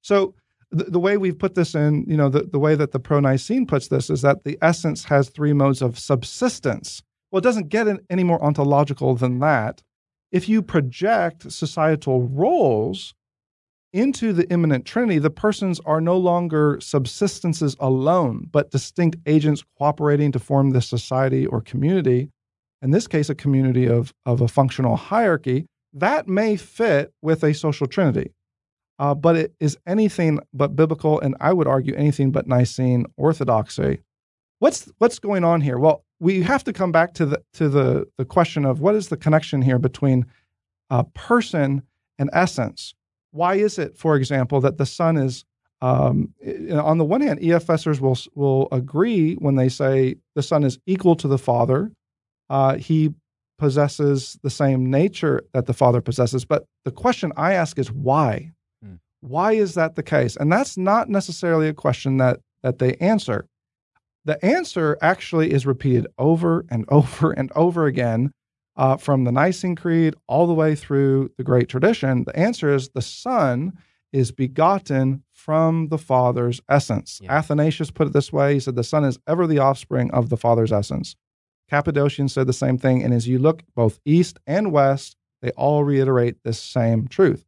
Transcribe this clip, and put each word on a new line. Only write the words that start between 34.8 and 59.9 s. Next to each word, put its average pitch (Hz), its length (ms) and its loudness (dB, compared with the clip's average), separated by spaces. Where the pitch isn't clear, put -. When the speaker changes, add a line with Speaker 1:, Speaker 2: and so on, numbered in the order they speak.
Speaker 1:
what's 240 200 2
going 196 260 -2
on 165 180 2
here? 127 160 -2
Well, 156 260 2
we 185 220 2
have 254 220 0
to 233 100 -6
come 180 180 -2
back 165 220 2
to 165 100 -2
the, 143 180 -2
to 151 160 0
the, 131 380 0
the 131 80 -4
question 156 400 0
of 131 140 0
what 196 140 2
is 214 140 -2
the 156 80 -6
connection 156 460 0
here 127 160 2
between, 127 480 0
uh, 123 140 2
person 147 680 -2
and 139 160 -2
essence. - 600 -2
Why 175 240 0
is 208 220 0
it, - 200 -8
for 156 180 2
example, 131 460 0
that 143 160 0
the 139 80 0
Son 165 320 0
is, 131 260 -4
um, - 500 2
i-, - 300 -8
on 156 240 2
the 165 80 2
one 202 160 0
hand, 254 220 -2
E 165 100 2
F 170 140 2
Sers 156 340 -2
will, 131 160 2
will 135 380 2
agree 160 600 0
when 139 220 0
they 131 120 4
say 131 480 0
the 143 80 -2
Son 147 220 0
is 127 220 -2
equal 185 300 2
to 143 120 -6
the 135 80 2
Father. 127 560 0
Uh, 135 280 2
he 156 360 0
possesses 143 840 0
the 143 60 -4
same 127 420 0
nature 151 520 0
that 127 140 -2
the 127 80 -2
Father 123 260 2
possesses. 120 460 -2
But 117 180 -2
the 131 60 -6
question 233 440 -2
I 165 160 0
ask 170 260 -2
is 110 140 -4
why? 135 600 -2
Speaker 2:
Hmm. 98 120 -20
Speaker 1:
Why 160 320 -2
is 202 220 0
that 160 220 -2